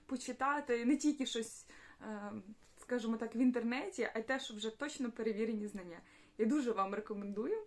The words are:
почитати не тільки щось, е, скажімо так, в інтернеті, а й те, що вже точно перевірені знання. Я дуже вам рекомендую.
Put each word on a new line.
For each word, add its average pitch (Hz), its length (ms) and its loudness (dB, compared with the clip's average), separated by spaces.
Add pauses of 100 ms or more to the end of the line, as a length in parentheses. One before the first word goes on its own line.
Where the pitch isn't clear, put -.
почитати 262 800 0
не 277 120 6
тільки 294 280 2
щось, - 400 -4 (360)
е, 208 300 -8 (460)
скажімо 226 400 0
так, 226 180 -4
в - 20 -2
інтернеті, 247 760 2
а 226 60 -2
й 220 40 -2
те, 262 160 0
що 247 140 -8
вже 214 160 -4
точно 277 420 -4
перевірені 220 560 0
знання. 180 320 -10 (380)
Я 220 80 4
дуже 240 260 4
вам 196 220 2
рекомендую. 208 720 -2